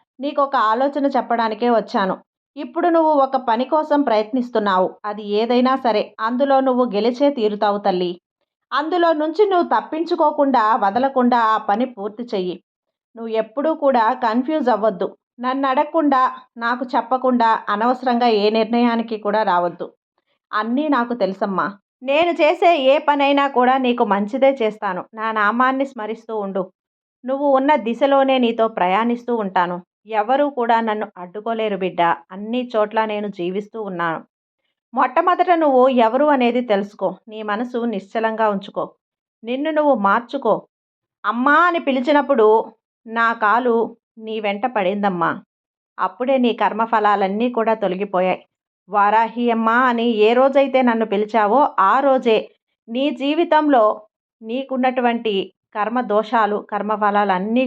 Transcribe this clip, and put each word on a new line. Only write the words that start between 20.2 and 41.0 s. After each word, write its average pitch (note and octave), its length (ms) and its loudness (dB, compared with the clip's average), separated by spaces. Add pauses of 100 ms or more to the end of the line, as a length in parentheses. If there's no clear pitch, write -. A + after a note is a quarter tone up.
అన్నీ A#3 360 -2
నాకు A#3+ 260 0
తెలుసమ్మా. G3 540 -2 (360)
నేను D4+ 280 0
చేసే E4+ 400 2 (100)
ఏ C4+ 160 4
పనైనా C#4+ 500 2
కూడా B3+ 300 2
నీకు A#3+ 280 0
మంచిదే G#3 460 2
చేస్తాను. G#3 520 -4 (100)
నా A3 180 -6
నామాన్ని A#3+ 540 0
స్మరిస్తూ A3+ 520 -10
ఉండు. G3 280 -4 (580)
నువ్వు C#4 260 -2
ఉన్న C4+ 260 4
దిశలోనే C4 640 2
నీతో A#3 280 2
ప్రయాణిస్తూ A3+ 680 -2
ఉంటాను. F#3 420 -2 (300)
ఎవరూ A3 420 0
కూడా A#3 320 0
నన్ను G#3+ 260 -4 (100)
అడ్డుకోలేరు G#3+ 600 -6
బిడ్డ. F3 240 -2 (300)
అన్ని A3 360 -6
చోట్ల A3 380 -2
నేను G#3 220 -6
జీవిస్తూ G3+ 540 -8
ఉన్నాను. F3 400 -6 (720)
మొట్టమొదట F4 580 2
నువ్వు D4 320 4 (160)
ఎవరు A#3+ 260 4
అనేది B3+ 360 2
తెలుసుకో. G3+ 460 -2 (200)
నీ G#3+ 160 -14
మనసు A3+ 420 -6
నిశ్చలంగా A3 640 -2
ఉంచుకో. G3 340 -4 (600)
నిన్ను C4+ 280 -4
నువ్వు D4+ 240 4
మార్చుకో. A3 580 0 (720)